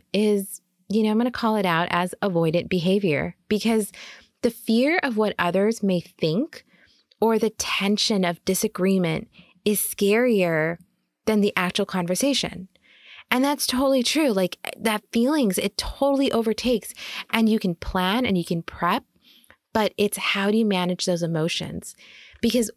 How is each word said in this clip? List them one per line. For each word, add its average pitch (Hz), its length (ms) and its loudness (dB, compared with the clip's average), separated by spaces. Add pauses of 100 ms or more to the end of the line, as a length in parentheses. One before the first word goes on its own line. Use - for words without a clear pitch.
(140)
is, 202 480 0 (260)
you 214 160 0
know, 214 80 2
I'm 214 60 2
gonna 247 140 0
call 220 260 -2
it 202 80 0
out 170 260 0
as 175 300 -2
avoidant 170 480 0
behavior, 175 680 0 (120)
because 214 440 0 (500)
the 240 80 0
fear 254 540 0
of 247 140 -2
what 214 200 0
others 190 460 0
may 185 160 2
think 175 680 -4 (540)
or 226 180 2
the 214 140 0
tension 202 720 0
of 175 220 -2
disagreement 185 840 0 (380)
is 208 160 0
scarier 190 960 2 (480)
than 214 160 2
the 202 160 2
actual 180 280 0
conversation. 185 840 -2 (600)
And 254 140 2
that's 285 240 0
totally 269 340 2
true. 277 300 2
Like, 190 260 0 (220)
that 214 320 -2
feelings, 240 460 2
it - 200 -4
totally 277 540 0
overtakes. 226 640 -2 (380)
And 226 180 4
you 220 100 2
can 175 160 -2
plan 190 500 -2
and 196 120 0
you 170 80 -2
can 170 180 -4
prep, 185 400 -2 (680)
but 214 240 0
it's 202 200 0
how 196 320 -2
do 214 80 2
you 226 80 2
manage 180 400 -2
those 175 160 0
emotions? 165 720 -4 (460)
Because 233 360 0